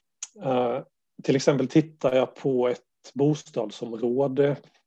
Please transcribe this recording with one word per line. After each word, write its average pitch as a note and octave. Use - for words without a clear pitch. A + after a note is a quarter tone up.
eh, B2+
till C3+
exempel C3+
tittar D3
jag B2+
på B2+
ett B2
bostadsområde C3